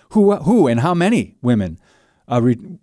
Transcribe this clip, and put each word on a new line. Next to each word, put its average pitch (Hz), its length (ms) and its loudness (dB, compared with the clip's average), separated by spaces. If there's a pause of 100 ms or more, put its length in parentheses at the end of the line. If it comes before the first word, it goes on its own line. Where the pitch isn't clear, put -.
(100)
Who, 202 260 2
who 175 300 2
and 117 140 0
how 175 140 -2
many 175 480 -2
women? 101 360 -2 (520)
Uh, 123 100 -2
re-, 123 420 -4